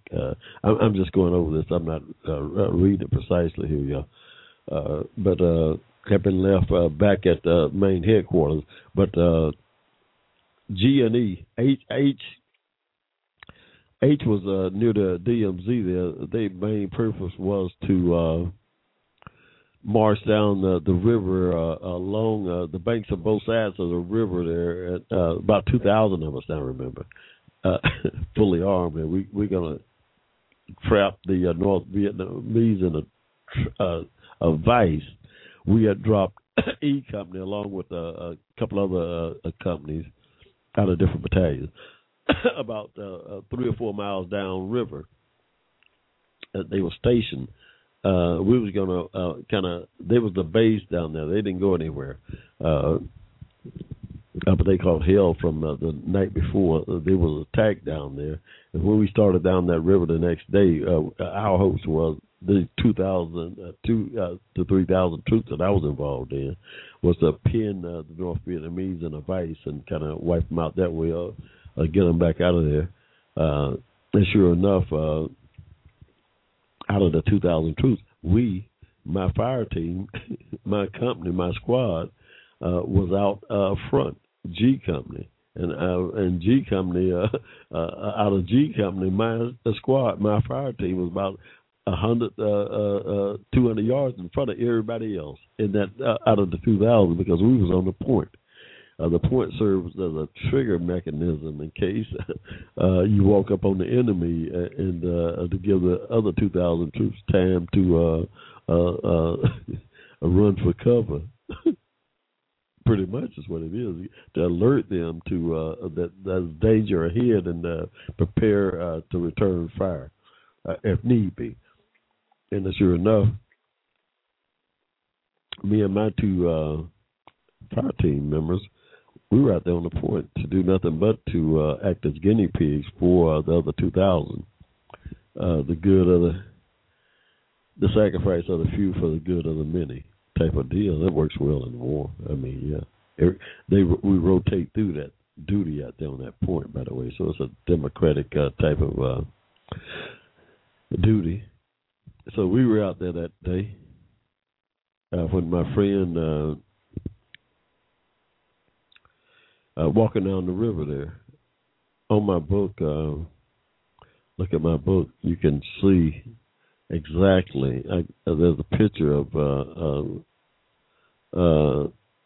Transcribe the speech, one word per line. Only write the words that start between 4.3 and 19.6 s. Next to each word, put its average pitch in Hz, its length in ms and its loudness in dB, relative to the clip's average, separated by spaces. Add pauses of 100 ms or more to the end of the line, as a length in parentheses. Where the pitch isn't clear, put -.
Uh, 76 320 -4 (140)
but, 92 240 2
uh, 82 340 4 (340)
have 92 140 4
been 92 180 2
left, 95 300 4
uh, 87 180 4
back 98 360 2
at 85 180 4
the 85 300 4
main 95 300 0
headquarters. 82 600 2 (320)
But, 98 220 2
uh, 82 340 4 (1200)
G 123 340 4
and 113 100 2
E, 107 300 -2 (120)
H, 131 240 2 (100)
H, 139 300 0 (1800)
H 143 240 4
was, 107 200 2
uh, 95 320 -2
near 113 160 2
the 95 280 0
D 113 220 0
M 92 220 -2
Z 120 160 -2
there. 90 460 -4
Their 110 220 -4
main 98 420 -4
purpose 107 460 -4
was 95 340 -2 (160)
to, 90 280 2
uh, 82 300 0 (1400)